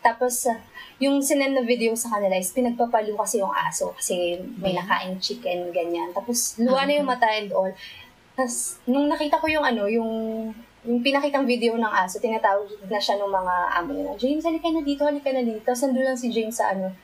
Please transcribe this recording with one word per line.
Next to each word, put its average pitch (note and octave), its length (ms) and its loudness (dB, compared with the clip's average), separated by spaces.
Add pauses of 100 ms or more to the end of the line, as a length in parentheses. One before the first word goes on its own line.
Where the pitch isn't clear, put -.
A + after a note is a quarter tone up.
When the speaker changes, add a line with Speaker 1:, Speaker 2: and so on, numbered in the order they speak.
Speaker 1:
Tapos, A#3+ 440 0
ah, A3+ 160 0 (380)
yung C#4 220 2
sinend C#4 340 2
na C4 80 2
video A3+ 320 2
sa A#3 160 -4
kanila G3+ 260 0
is F#3 140 -2
pinagpapalo A#3 640 0
kasi G#3 240 0
yung F#3+ 120 0
aso - 420 -2
kasi F3 440 -2 (200)
may F#3 180 -2
Speaker 2:
Ayan. F3 80 -2
Speaker 1:
nakain F#3 340 -2
chicken, F3+ 540 -4
ganyan. E3+ 400 -2
Tapos, G#3+ 480 -4
luha B3+ 180 4
Speaker 2:
Ah, C#4 100 2
Speaker 1:
na C#4+ 80 2
yung D4 120 4
Speaker 2:
okay. B3+ 100 2
Speaker 1:
mata A#3+ 140 4
and G#3 200 -2
all. F#3+ 220 2 (600)
Tapos, B3 220 0 (280)
nung C#4+ 240 2
nakita D4+ 280 2
ko D#4 120 0
yung D#4 160 2
ano, A3 220 2
yung, A3+ 240 0 (720)
yung A#3+ 180 0
pinakitang C#4 440 2
video A#3 300 2
ng A3+ 140 2
aso, F#3+ 300 0
tinatawag G#3+ 480 2 (180)
na G#3 140 -2
siya G3+ 180 0
ng G3+ 140 -2
mga F#3 240 0 (200)
amo F3 160 0
niya, F#3+ 260 -4
"James, C#4 260 0
halika E4 260 0
na D#4+ 120 2
dito, C#4+ 220 0
halika C#4+ 280 0
na C4 120 0
dito." A3 200 -2
Tapos, B3 200 0
nandun C4 220 2
lang C4 140 0
si B3 100 -2
James A3 240 -2
sa - 180 0
ano F#3+ 220 -2 (120)